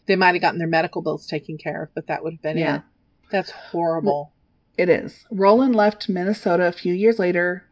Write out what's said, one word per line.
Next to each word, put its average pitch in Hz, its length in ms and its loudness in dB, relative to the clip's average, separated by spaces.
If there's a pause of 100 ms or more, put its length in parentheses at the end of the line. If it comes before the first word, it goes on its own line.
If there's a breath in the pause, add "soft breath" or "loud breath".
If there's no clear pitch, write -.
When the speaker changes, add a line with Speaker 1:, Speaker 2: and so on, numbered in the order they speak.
Speaker 1:
they 190 100 2
might 180 180 4
have 175 60 -2
gotten 165 180 0
their 165 100 -2
medical 160 340 -2
bills 151 240 -6
taken 156 320 -8
care 160 240 -8
of, 156 120 -14
but 160 120 -12
that 156 180 -6
would 165 100 -6
have 160 80 -20
been 156 140 -4
Speaker 2:
Yeah. 156 200 -2
Speaker 1:
it. 151 60 -8 (480)
That's 190 200 -2
horrible. 165 840 -4 (440)
Speaker 2:
It 180 120 2
is. - 420 0
Roland 226 440 4
left 208 340 0
Minnesota 185 580 0
a 170 60 0
few 180 220 -4
years 220 240 2
later 180 540 -2